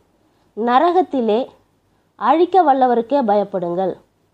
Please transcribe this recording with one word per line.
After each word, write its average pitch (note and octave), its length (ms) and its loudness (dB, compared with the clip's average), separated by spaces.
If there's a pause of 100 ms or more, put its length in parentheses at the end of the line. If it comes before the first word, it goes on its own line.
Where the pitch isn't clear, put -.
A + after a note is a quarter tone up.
(580)
நரகத்திலே B3+ 840 0 (760)
அழிக்க E4+ 460 2
வல்லவருக்கே C4 600 0
பயப்படுங்கள். F#3+ 720 -2 (400)